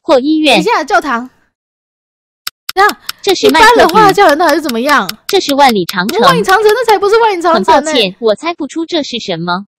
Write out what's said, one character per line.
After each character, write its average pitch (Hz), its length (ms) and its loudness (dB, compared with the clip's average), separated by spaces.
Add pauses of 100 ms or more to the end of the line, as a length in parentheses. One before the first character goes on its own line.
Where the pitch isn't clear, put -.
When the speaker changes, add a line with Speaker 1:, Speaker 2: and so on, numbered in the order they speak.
Speaker 1:
或 269 200 0
医 311 160 0
院。 294 180 2
Speaker 2:
等 190 60 0
一 - 20 -4
下， 415 220 -2
教 330 160 0
堂。 254 280 -6 (1400)
等 392 120 0
一 403 40 2
下， 269 80 -6 (240)
Speaker 1:
这 381 140 0
是 - 140 0
麦 302 100 2
克 427 60 6
笔。 480 80 6
Speaker 2:
一 - 20 4
般 - 40 4
人 440 100 4
画 415 180 4
的 381 60 2
教 403 160 2
堂 285 80 2
到 339 100 0
底 294 80 2
是 330 60 -2
怎 285 100 -6
么 226 80 -4
样？ 262 260 0 (220)
Speaker 1:
这 403 140 -2
是 277 120 -4
万 262 200 4
里 190 120 -2
长 185 220 -6
城。 359 140 -2
Speaker 2:
万 539 120 4
里 466 80 0
长 381 140 0
城， 440 80 0
那 453 220 2
才 427 120 2
不 392 120 -2
是 453 100 2
万 427 180 0
里 330 40 -6
长 320 200 0
城 - 20 -4
呢。 320 100 2
Speaker 1:
很 285 100 2
抱 311 80 -4
歉， 208 280 -2
我 226 160 0
猜 330 180 -8
不 302 140 -10
出 320 180 -8
这 311 180 -4
是 233 160 -10
什 180 160 -8
么。 175 300 -6 (140)